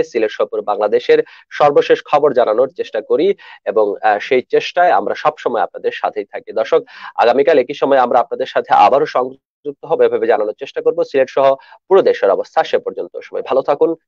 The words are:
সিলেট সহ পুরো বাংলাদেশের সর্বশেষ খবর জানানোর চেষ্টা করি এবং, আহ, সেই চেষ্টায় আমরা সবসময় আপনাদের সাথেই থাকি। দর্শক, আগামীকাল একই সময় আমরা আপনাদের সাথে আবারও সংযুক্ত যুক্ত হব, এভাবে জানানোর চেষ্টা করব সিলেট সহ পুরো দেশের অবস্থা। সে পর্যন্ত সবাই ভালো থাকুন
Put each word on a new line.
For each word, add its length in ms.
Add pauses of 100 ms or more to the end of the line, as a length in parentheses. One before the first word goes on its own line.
সিলেট 260
সহ 140
পুরো 180
বাংলাদেশের 560 (320)
সর্বশেষ 540
খবর 280
জানানোর 440
চেষ্টা 240
করি 340 (300)
এবং, 220 (160)
আহ, 160
সেই 320
চেষ্টায় 420
আমরা 220
সবসময় 480
আপনাদের 300
সাথেই 320
থাকি। 280
দর্শক, 280 (340)
আগামীকাল 440
একই 160
সময় 240
আমরা 220
আপনাদের 260
সাথে 280
আবারও 320
সংযুক্ত 420 (160)
যুক্ত 200
হব, 160
এভাবে 260
জানানোর 320
চেষ্টা 240
করব 220
সিলেট 260
সহ 160 (360)
পুরো 200
দেশের 280
অবস্থা। 340
সে 140
পর্যন্ত 420
সবাই 220
ভালো 200
থাকুন 280 (160)